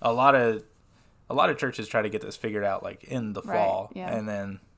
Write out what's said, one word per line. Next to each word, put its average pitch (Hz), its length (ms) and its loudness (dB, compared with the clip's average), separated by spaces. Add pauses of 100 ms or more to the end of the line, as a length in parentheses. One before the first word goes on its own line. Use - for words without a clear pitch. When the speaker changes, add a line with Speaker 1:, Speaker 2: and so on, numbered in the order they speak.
Speaker 1:
a 117 80 4
lot 131 240 6
of, 113 280 4 (680)
a - 60 -4
lot 170 160 4
of 135 80 -2
churches 120 280 -4
try 113 140 0
to 107 80 -2
get 107 120 -4
this 101 140 -10
figured 107 280 -4
out, 98 200 -2
like, 95 200 -12
in 113 300 -6
the 98 100 -6
Speaker 2:
Right, 113 120 -4
Speaker 1:
fall, 98 400 0
Speaker 2:
yeah. 185 160 -8
Speaker 1:
and 110 160 -4
then 98 320 -6 (180)